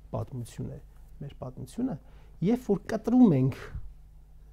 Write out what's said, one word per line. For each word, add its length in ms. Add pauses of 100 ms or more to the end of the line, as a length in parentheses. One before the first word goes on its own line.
պատմություն 600
է 100 (360)
մեր 200
պատմությունը, 600 (420)
երբ 300
որ 160
կտրում 500
ենք 240 (960)